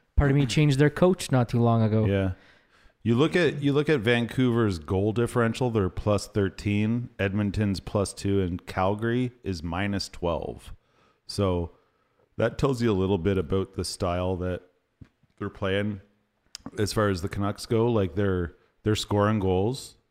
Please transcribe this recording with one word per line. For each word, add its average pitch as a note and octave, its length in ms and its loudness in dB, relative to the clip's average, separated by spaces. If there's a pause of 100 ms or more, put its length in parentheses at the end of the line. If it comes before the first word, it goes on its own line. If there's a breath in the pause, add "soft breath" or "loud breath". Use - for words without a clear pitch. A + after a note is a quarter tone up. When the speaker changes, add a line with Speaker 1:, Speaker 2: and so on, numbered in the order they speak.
(160)
Speaker 1:
pardon C#3 220 4
me, C#3+ 80 4
changed D3 340 2
their D3 120 6
coach - 400 2
not B2 180 2
too A#2+ 100 0
long A#2 220 4
ago. A2 240 2
Speaker 2:
Yeah. G2 260 2 (720 soft breath)
You A2+ 140 2
look D#3 200 2
at, D3 260 2
you C#3 120 2
look D3 160 0
at D3+ 120 2
Vancouver's A#2 760 2
goal F#2+ 320 0
differential, A#2 600 0
they're G2+ 180 2
plus - 380 -2
thirteen, G#2+ 840 -2 (100)
Edmonton's G2+ 640 -2
plus - 320 -4
two, G2 280 -2
and F2 240 -4
Calgary A2+ 680 -2 (120)
is F2 200 -6
minus F#2+ 440 -4
twelve. - 640 -6 (560)
So F2+ 440 -2 (680)
that A2 200 0
tells C3+ 240 0
you A#2 100 2
a - 20 4
little F#2+ 240 2
bit F#2 200 0
about F#2 360 -2
the F#2+ 100 -6
style F2+ 540 -4
that F2+ 240 -6 (760)
they're G2+ 120 -6
playing G2+ 520 -2 (800)
as G#2 140 -2
far G#2 160 2
as F2+ 140 -2
the G2 60 -4
Canucks G2+ 360 -6
go. A#2 260 0
Like, G2 240 0
they're, F#2 380 0 (300 soft breath)
they're G#2+ 120 2
scoring G#2 440 2
goals. F#2+ 580 -2 (140)